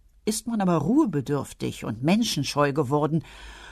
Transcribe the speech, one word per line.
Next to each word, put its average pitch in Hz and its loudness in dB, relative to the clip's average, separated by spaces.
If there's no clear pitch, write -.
Ist 214 -2
man 233 -2
aber 180 4
ruhebedürftig 147 0
und 113 -6
menschenscheu 147 2
geworden, 147 2